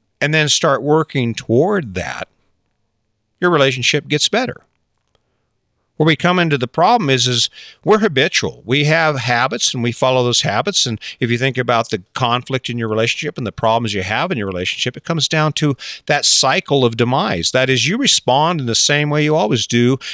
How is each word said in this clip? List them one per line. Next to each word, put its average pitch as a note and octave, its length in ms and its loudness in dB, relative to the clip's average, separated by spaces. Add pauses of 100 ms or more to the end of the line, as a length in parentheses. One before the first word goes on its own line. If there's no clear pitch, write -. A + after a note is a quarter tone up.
(220)
and D3 100 -2
then D3+ 160 2
start C3+ 340 0
working C#3+ 520 0
toward C#3+ 600 0
that, C2 340 -8 (1120)
your F3+ 100 2
relationship C3+ 560 0
gets C#3 220 -2
better. A#3+ 280 -2 (1400)
Where D#3 100 2
we D#3+ 100 4
come F3+ 220 2
into D#3+ 180 2
the A#2+ 120 -2
problem F#3 420 2
is, B2 160 2
is A#2+ 240 0 (340)
we're G#3 140 4
habitual. F3+ 680 0
We C#3+ 200 0
have D#3 340 2
habits B2 540 0
and B2+ 100 -4
we A#2+ 100 0
follow B2+ 320 2
those A#2+ 160 0
habits. G3 460 0
And A2+ 120 -4 (220)
if A#2 100 0
you A#2 60 2
think B2+ 220 -2
about A#2+ 320 0
the F#2 120 -4 (120)
conflict B2 560 -2
in A#2+ 80 -4
your A2+ 100 -2
relationship A2+ 480 -2
and B2 100 -6
the F#2+ 60 -6
problems A2+ 400 0
you G2 100 -4
have A#2+ 280 -2
in D3+ 80 -4
your G2+ 80 -4
relationship, F#2 500 -4
it - 80 -18
comes E3 240 -2
down D#3 260 0
to D3 220 0 (280)
that C#3+ 200 0
cycle C#3 640 2
of A2+ 100 0
demise. A#2+ 540 0
That C3 180 2
is, B2 180 0
you G3+ 120 -2
respond E3 640 0
in B2+ 60 -4
the A2+ 80 -2
same D3 360 0
way D3 140 2
you D3+ 120 2
always E3+ 300 0
do, A#2+ 320 2 (160)